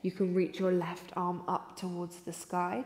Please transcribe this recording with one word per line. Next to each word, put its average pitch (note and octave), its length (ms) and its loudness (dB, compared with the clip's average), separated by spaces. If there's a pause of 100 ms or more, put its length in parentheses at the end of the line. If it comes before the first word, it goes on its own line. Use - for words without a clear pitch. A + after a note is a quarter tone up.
you F#3 100 0
can F#3 240 2
reach F#3 240 2
your F#3 140 6
left F3 420 0
arm F3 320 0
up - 300 -2
towards F3 400 -4
the - 160 -8
sky, F3+ 520 -2